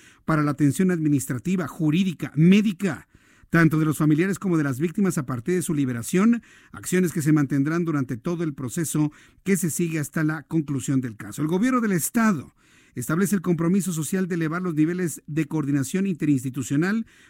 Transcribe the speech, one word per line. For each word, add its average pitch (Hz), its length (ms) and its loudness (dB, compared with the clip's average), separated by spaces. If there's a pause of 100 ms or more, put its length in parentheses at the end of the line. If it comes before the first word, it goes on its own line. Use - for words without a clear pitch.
(260)
para 156 160 2
la 147 80 2
atención 151 400 2
administrativa, 151 760 0
jurídica, 156 680 0
médica, 185 720 4 (420)
tanto 160 280 4
de 156 80 2
los 151 100 0
familiares 156 420 2
como 175 200 0
de 151 60 0
las 131 140 -4
víctimas 180 380 0
a 147 80 -4
partir 127 300 -4
de 175 80 0
su 170 120 -2
liberación, 147 680 2 (280)
acciones 175 420 -2
que 160 100 -2
se 151 100 4
mantendrán 151 540 2
durante 135 320 -2
todo 170 260 -4
el 156 80 -4
proceso 151 580 -2 (320)
que 190 140 0
se 165 140 -2
sigue 160 280 -2
hasta 151 240 -4
la 156 200 -2
conclusión 143 580 -2
del 117 160 -6
caso. - 240 -12
El 151 80 -2
gobierno 240 320 2
del 220 120 0
estado 196 640 0 (400)
establece 160 420 0
el 180 40 0
compromiso 175 540 0
social 170 340 -2
de 180 60 -4
elevar 165 260 -2
los 180 140 -4
niveles 165 520 0
de 151 200 -4
coordinación 147 600 -2
interinstitucional 147 1000 -2 (240)